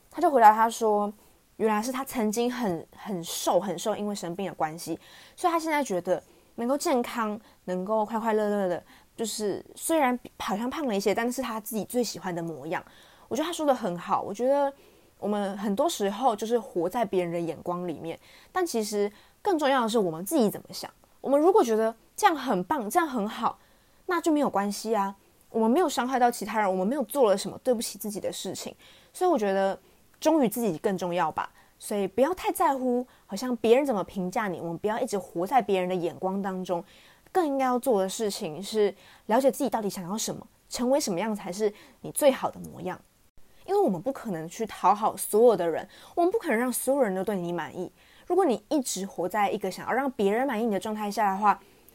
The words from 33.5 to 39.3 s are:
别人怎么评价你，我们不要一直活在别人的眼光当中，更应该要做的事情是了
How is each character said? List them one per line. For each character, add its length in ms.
别 180
人 100
怎 80
么 100
评 280
价 160
你， 120
我 80
们 100
不 100
要 120
一 60
直 120
活 280
在 160
别 200
人 80
的 40
眼 240
光 240
当 220
中， 200
更 160
应 120
该 80
要 120
做 240
的 60
事 240
情 320
是 300
了 140